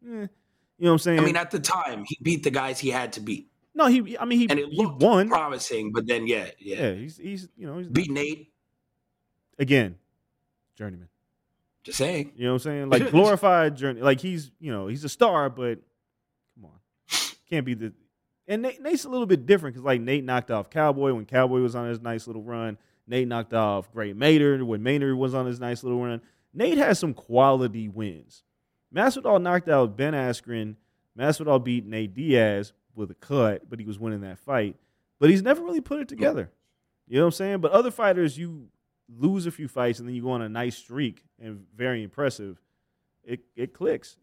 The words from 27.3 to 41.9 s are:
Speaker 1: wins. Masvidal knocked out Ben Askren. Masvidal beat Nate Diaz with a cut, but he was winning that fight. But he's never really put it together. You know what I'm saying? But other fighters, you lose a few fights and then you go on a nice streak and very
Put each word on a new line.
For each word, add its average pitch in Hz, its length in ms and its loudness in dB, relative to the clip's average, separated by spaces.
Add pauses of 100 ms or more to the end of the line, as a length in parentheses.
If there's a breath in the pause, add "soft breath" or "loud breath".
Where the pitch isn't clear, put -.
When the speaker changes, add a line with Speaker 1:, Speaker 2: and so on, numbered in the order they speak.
Speaker 1:
wins. 98 560 -12 (500)
Masvidal 220 480 2
knocked 180 280 0
out 127 260 4
Ben 143 180 -2
Askren. 117 600 -4 (420)
Masvidal 143 460 2
beat 120 220 -2
Nate 107 300 -6
Diaz 113 580 2 (220)
with 104 160 -8
a - 40 -18
cut, 117 540 0
but 113 100 -12
he 107 60 -12
was 104 140 -10
winning 107 220 -6
that 95 180 -14
fight. 113 360 -2 (440)
But 147 100 6
he's 190 140 6
never 302 200 2
really 339 160 -4
put 277 200 -6
it 262 100 -8
together. 220 420 -2 (560)
You 123 100 -2
know 160 80 6
what - 20 4
I'm 170 60 2
saying? 190 280 -4
But 160 100 0
other 233 200 4
fighters, 180 460 0
you 160 300 -12 (400)
lose 170 380 -2
a 170 60 -6
few 151 160 -12
fights 120 320 -2
and 120 100 -12
then 123 60 -8
you 120 80 -8
go 127 80 -4
on 123 100 -4
a 110 80 -8
nice 117 260 -6
streak 123 480 -8 (160)
and 104 260 -16 (100)
very 123 280 -4